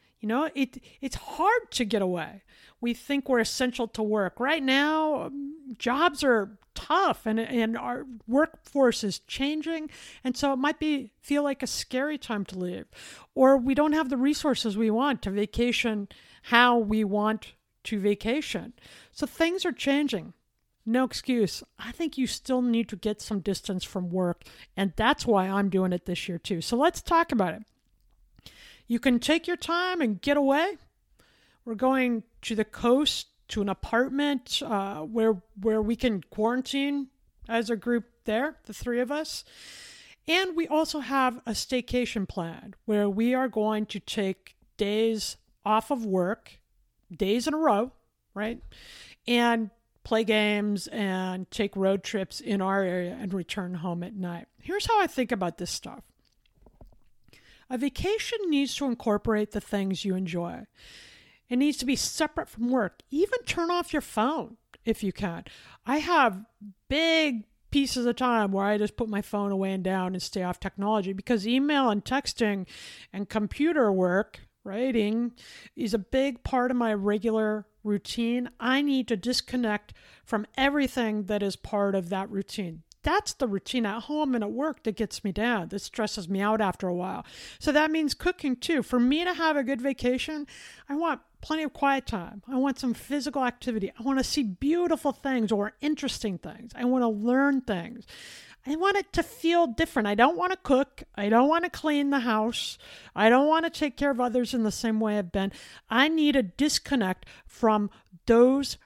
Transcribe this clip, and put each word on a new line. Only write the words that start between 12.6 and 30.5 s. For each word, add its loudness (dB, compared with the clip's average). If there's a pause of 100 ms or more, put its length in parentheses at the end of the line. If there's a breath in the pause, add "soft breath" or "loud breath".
Or 8
we 2
don't 4
have 0
the -2
resources 0
we 2
want 0
to -4
vacation 0 (360 loud breath)
how 6
we 2
want 0 (320)
to -4
vacation. -2 (380 loud breath)
So -4
things 0
are 0
changing. -2 (520)
No 2
excuse. 0 (160)
I -10
think -4
you 0
still -2
need 0
to -10
get -4
some -4
distance -4
from -6
work, -2 (320 loud breath)
and 0
that's 2
why 4
I'm 0
doing 2
it -6
this -6
year -6
too. -4
So -2
let's 2
talk 2
about 0
it. -14 (1200 loud breath)
You -2
can 4
take 0
your -2
time -2
and 0
get 2
away. 2 (880 soft breath)